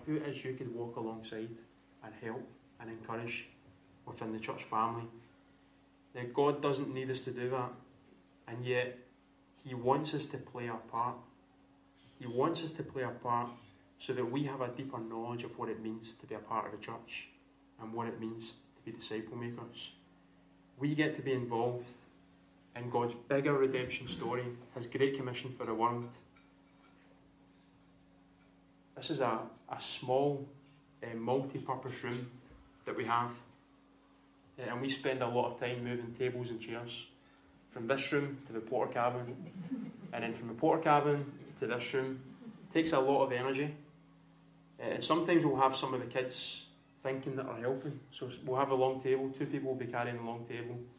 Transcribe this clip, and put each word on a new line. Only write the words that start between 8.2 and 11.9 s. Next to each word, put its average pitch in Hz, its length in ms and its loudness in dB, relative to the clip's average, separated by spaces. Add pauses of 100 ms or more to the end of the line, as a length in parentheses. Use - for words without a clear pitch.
and 120 180 -6
yet 123 340 2 (640)
he 131 100 -8
wants 127 400 4
us 139 120 0
to - 120 -6
play 120 300 -6
our 113 100 -4
part. 120 380 -2 (1040)